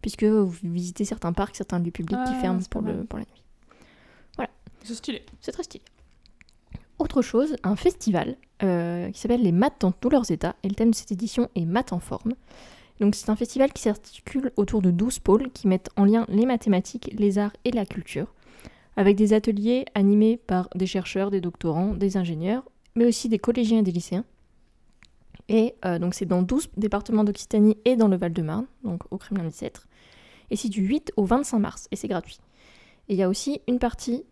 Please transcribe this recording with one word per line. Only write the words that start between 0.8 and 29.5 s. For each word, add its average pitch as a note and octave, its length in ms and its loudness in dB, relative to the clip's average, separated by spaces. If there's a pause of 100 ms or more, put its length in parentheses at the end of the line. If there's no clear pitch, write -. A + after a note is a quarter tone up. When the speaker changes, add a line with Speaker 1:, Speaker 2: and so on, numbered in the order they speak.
Speaker 1:
certains F3 260 -6
parcs, G3 240 -4
certains F#3 240 -6
lieux E3+ 120 -2
publics E3 340 -6
qui B3+ 80 -2
Speaker 2:
Ah, B3+ 80 -4
Speaker 1:
ferment F#3 180 0
Speaker 2:
c'est F#3 100 -8
pas - 100 -6
Speaker 1:
pour - 80 -4
le, - 100 -4
Speaker 2:
mal. - 80 -8
Speaker 1:
pour - 140 -10
la - 60 -12
nuit. - 180 -20 (920)
Voilà. C4+ 120 -6 (340)
Speaker 2:
C'est A#3 120 -12
stylé. - 280 -10 (160)
Speaker 1:
C'est - 120 -10
très F4 120 -10
stylé. - 200 -16 (1160)
Autre C#4+ 220 2
chose, C4+ 420 0
un G3 120 2
festival, C4 600 0 (280)
euh, F3 480 -2
qui - 80 -14
s'appelle A#3+ 240 0
Les F3+ 80 4
Maths A3 300 2
dans F#3 100 2
tous - 180 -2
leurs C4+ 220 2
états, D#3+ 320 -2
et G3 60 -2
le G3+ 60 -4
thème A3+ 160 2
de G#3+ 40 2
cette - 160 -10
édition A3 440 -4
est E3+ 100 -2
Maths F#3+ 280 -2
en F3 60 -4
forme. - 340 -6 (640)
Donc G#3 160 2
c'est - 140 -8
un G#3+ 60 2
festival C4 380 0
qui - 100 -14
s'articule - 720 -4
autour G#3 260 0
de F#3 100 4
douze G3+ 280 0
pôles B3 320 4
qui - 160 -4
mettent F#3 280 0
en G3+ 100 4
lien A3 240 4
les G#3+ 160 2
mathématiques, A3 720 -2
les G#3 220 2
arts G#3 140 -2 (120)
et B3 60 0
la A3+ 140 -2
culture, - 480 -8 (600)
avec G3+ 200 6
des G#3 180 4
ateliers G#3+ 520 2 (100)
animés G#3 420 6
par F3+ 380 -2
des F#3 100 0
chercheurs, F#3+ 460 -2
des G3 100 0
doctorants, F3 540 -2
des G3 220 0
ingénieurs, F3+ 460 -2 (300)
mais A#3 120 4
aussi A#3+ 240 2
des A3 100 2
collégiens A#3 400 2
et G#3 40 4
des F#3 80 2
lycéens. F3 340 -4 (1200)
Et, A3 240 4 (120)
euh, F3 120 0
donc F3 160 -2
c'est G3 120 -4
dans F3+ 180 2
douze B3+ 340 -2
départements G#3 460 0
d'Occitanie G#3+ 640 4
et B3+ 100 4
dans A3 140 6
le F#3 80 2
Val-de-Marne, F3 480 -2 (180)
donc F#3 180 -6 (100)
au G3 60 -8
Kremlin-Bicêtre. - 680 -8 (640)